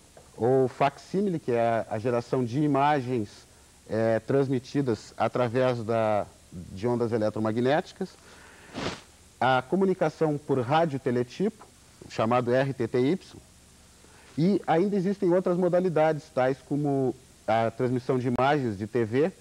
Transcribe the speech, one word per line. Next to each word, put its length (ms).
ou 320
facsímile, 720
que 140
é 380
a 80
geração 440
de 180
imagens, 840
é, 320
transmitidas 960
através 680
da, 420
de 380
ondas 240
eletromagnéticas, 960
a 220
comunicação 760
por 220
radioteletipo, 1080
chamado 460
R 180
T 140
T 140
Y, 400
e 280
ainda 280
existem 380
outras 240
modalidades, 760
tais 260
como 460
a 240
transmissão 480
de 100
imagens 500
de 80
T 180
V, 360